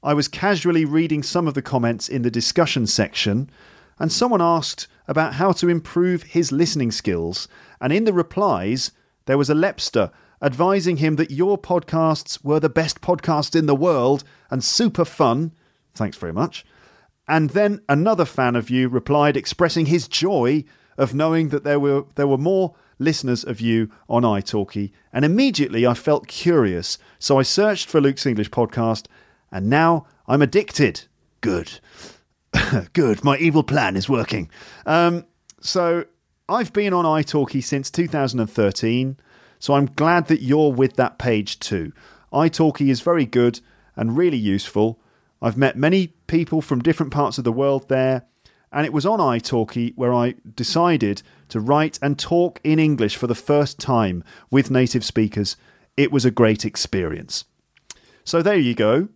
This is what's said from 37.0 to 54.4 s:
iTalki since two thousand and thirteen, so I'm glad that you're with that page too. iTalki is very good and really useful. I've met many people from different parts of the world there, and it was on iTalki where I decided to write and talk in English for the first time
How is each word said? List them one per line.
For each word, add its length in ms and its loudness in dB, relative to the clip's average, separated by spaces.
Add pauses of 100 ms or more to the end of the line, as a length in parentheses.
iTalki 580 0
since 300 -6
two 160 -2
thousand 320 -2
and 100 -2
thirteen, 680 -2 (420)
so 140 -2
I'm 140 4
glad 400 0
that 140 2
you're 300 2
with 240 0
that 240 -2
page 400 -2
too. 320 -6 (400)
iTalki 580 2
is 120 0
very 240 0
good 340 2 (360)
and 220 -2
really 200 2
useful. 640 -2 (400)
I've 160 -2
met 200 2
many 300 2 (200)
people 340 0
from 180 -2
different 320 0
parts 260 -2
of 60 -6
the 80 0
world 380 -2
there, 360 0 (460)
and 140 -2
it 80 -6
was 120 0
on 140 0
iTalki 760 0
where 180 0
I 220 0 (200)
decided 640 0 (280)
to 100 -4
write 420 0
and 160 -2
talk 460 0
in 160 2
English 360 2
for 120 -4
the 80 0
first 440 0
time 440 0 (260)